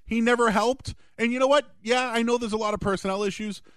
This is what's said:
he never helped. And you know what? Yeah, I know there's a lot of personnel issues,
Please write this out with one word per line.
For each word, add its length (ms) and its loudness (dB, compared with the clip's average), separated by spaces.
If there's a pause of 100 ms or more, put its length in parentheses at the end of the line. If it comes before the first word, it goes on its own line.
he 160 -2
never 300 4
helped. 440 0 (240)
And 140 0
you 60 -4
know 100 2
what? 160 4 (180)
Yeah, 260 0
I 140 -2
know 160 2
there's 140 -4
a 60 -4
lot 160 -2
of 40 -4
personnel 460 -2
issues, 380 -6 (140)